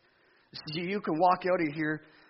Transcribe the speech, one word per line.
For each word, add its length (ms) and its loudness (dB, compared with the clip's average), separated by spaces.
See, 80 -4
you 200 -4
can 180 0
walk 260 4
out 160 2
of 140 -2
here 260 -2